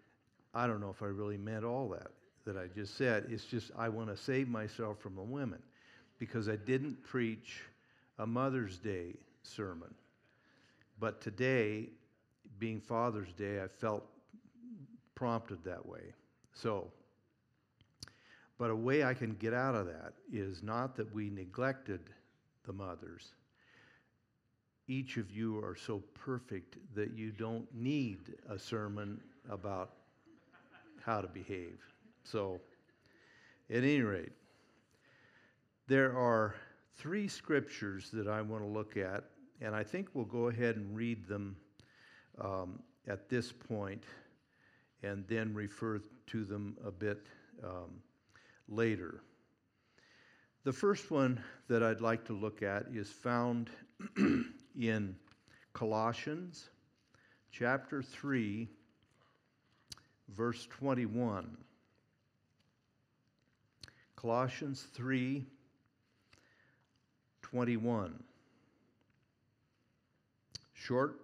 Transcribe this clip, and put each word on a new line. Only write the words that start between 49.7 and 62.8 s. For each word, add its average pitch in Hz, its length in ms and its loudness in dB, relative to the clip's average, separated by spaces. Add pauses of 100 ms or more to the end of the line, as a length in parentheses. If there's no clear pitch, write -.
The 135 80 2
first 202 380 2
one 127 320 4 (260)
that 117 140 6
I'd 110 180 4
like 113 260 2
to 117 60 -4
look 107 300 -2
at 101 300 0
is 104 180 -4
found 120 600 0 (600)
<clears throat> - 480 0
in 107 380 2 (560)
Colossians 117 960 0 (840)
chapter 131 520 2
three, 117 680 0 (1600)
verse 117 380 0
twenty-one. 117 880 0 (2500)